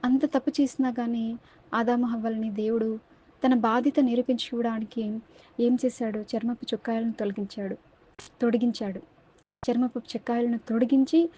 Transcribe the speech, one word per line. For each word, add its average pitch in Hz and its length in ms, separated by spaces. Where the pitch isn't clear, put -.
అంత 262 200
తప్పు 285 240
చేసినా 262 300
కానీ 233 460
ఆదాము 240 320
హవ్వల్ని 226 440
దేవుడు 220 500
తన 254 80
బాధ్యత 240 460
నిరూపించుకోవడానికి 233 1200
ఏం 240 260
చేశాడు? 226 340
చర్మపు 226 540
చొక్కాయలను 226 380
తొలగించాడు, 202 640
తొడిగించాడు. 226 600
చర్మపు 240 280
చొక్కాయలను 240 580
తొడిగించి 269 800